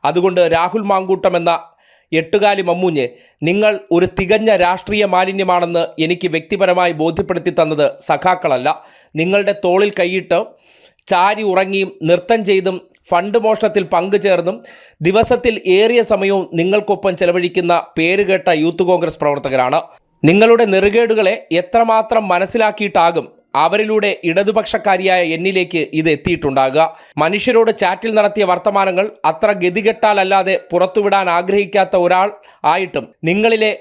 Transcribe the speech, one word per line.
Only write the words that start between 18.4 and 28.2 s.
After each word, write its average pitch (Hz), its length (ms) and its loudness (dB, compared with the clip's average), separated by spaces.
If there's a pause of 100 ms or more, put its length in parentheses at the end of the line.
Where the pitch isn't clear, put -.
യൂത്ത് 170 280 -2
കോൺഗ്രസ് 165 320 -2
പ്രവർത്തകരാണ്. 139 580 0 (480)
നിങ്ങളുടെ 226 440 4
നെറുകേടുകളെ 214 640 2 (240)
എത്രമാത്രം 220 720 0
മനസ്സിലാക്കിയിട്ടാകും 190 960 0 (340)
അവരിലൂടെ 208 480 0 (200)
ഇടതുപക്ഷക്കാരിയായ 196 920 0 (140)
എന്നിലേക്ക് 175 460 -2 (180)
ഇത് 160 160 0
എത്തിയിട്ടുണ്ടാകുക. 143 680 0 (400)
മനുഷ്യരോട് 220 500 2 (100)
ചാറ്റിൽ 196 360 -2
നടത്തിയ 208 320 0